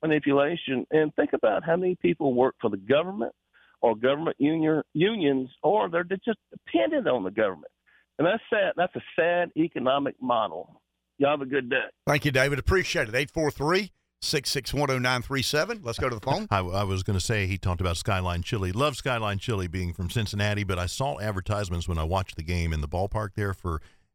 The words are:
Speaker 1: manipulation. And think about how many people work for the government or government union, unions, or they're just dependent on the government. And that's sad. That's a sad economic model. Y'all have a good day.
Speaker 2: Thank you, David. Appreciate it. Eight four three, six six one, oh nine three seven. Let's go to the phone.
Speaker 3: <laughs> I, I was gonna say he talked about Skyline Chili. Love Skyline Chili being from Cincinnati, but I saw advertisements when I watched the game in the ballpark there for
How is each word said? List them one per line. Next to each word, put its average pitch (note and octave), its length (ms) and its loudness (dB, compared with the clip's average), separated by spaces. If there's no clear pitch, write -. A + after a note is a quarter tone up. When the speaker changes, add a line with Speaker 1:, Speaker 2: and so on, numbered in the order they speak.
Speaker 1:
manipulation. C#3+ 880 2
And D#3 240 2
think - 180 0
about G3 320 2
how E3 120 2
many F#3 180 0
people D#3+ 400 0
work B2 260 4
for A#2 100 0
the G#2 60 -4
government D#3+ 560 0
or A#2 160 4
government C#3+ 420 0
union, D#3 440 2
unions, D3+ 560 2
or G3 260 4
they're E3+ 160 0
just F#3+ 340 -4
dependent D4+ 580 0
on B2+ 140 2
the F#2 80 -2
government. G2 420 -2
And D3 80 2
that's G#3+ 240 0
sad. G3+ 260 2
That's F3 200 0
a B2 60 -8
sad F3 400 2
economic C#3 640 0
model. A2 640 -2
Y'all C#3 120 4
have D3+ 100 0
a C3+ 60 -6
good C3 240 -2
day. B2+ 140 0
Speaker 2:
Thank D3 180 2
you, D3 60 2
David. C3+ 280 2
Appreciate F3 500 0
it. G#2+ 60 -6
Eight C#3 160 0
four D#3 200 0
three, F3+ 420 0
six - 300 -2
six - 240 -4
one, C#3 160 2
oh C3 80 2
nine B2+ 240 0
three C3+ 200 -2
seven. F#3+ 400 0
Let's A#2 160 -6
go C#3 100 0
to B2 60 -4
the G#2+ 60 -8
phone. F3+ 280 -2
Speaker 3:
<laughs> - 20 -2
I, G2+ 80 2
I F#2 240 -2
was F#2+ 200 -2
gonna F#2+ 180 0
say G#2 260 0
he F#2+ 120 -2
talked F2+ 220 -2
about F2+ 160 0
Skyline F2+ 460 -2
Chili. F#2+ 300 -2
Love C3 240 0
Skyline A2 420 -2
Chili G2 300 -4
being E2+ 260 -4
from F2+ 160 -4
Cincinnati, G#2 540 -2
but F#2 140 -2
I F2 80 -2
saw C3+ 320 -4
advertisements F#2+ 680 -4
when E2+ 100 0
I D#2 60 0
watched F#2 320 -2
the E2 60 -8
game E2+ 300 0
in D#2 80 -2
the D2 80 -4
ballpark G2 480 -4
there G2+ 180 0
for E2 260 -6